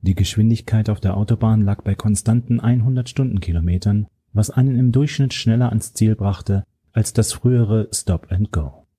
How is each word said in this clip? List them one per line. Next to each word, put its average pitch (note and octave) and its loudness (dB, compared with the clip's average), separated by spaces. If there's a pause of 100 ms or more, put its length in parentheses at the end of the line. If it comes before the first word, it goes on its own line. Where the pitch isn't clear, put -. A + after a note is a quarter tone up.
Die F#2 0
Geschwindigkeit A2 0
auf G#2 -2
der F#2 -2
Autobahn A2 2
lag G2+ -2
bei G2 0
konstanten A#2 0 (240)
hundert B2+ 0
Stundenkilometern, F#2 -2 (260)
was G#2 0
einen B2+ 0
im B2+ 4
Durchschnitt C#3 0
schneller A#2 2
ans A2 -4
Ziel A2 2
brachte G2 -2 (280)
als - -2
das - 0
frühere A2+ 0
Stop - -4
and F#2 -2
Go. C#2+ -6 (120)